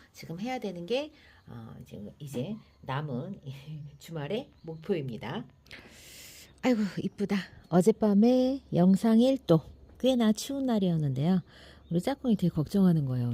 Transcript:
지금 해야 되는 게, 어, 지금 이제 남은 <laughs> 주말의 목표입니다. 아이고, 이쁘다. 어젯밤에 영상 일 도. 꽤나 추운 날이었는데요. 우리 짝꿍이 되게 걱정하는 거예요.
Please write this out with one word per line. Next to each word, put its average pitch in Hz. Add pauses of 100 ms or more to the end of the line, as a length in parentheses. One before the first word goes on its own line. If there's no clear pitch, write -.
(120)
지금 165
해야 247
되는 175
게, 269 (360)
어, 113 (120)
지금 - (100)
이제 147 (260)
남은 143
<laughs> 147
주말의 165 (120)
목표입니다. 160 (1160)
아이고, 247 (220)
이쁘다. 202 (320)
어젯밤에 220 (120)
영상 196
일 262
도. 165 (380)
꽤나 240
추운 277
날이었는데요. 170 (480)
우리 170
짝꿍이 254
되게 180
걱정하는 165
거예요. 123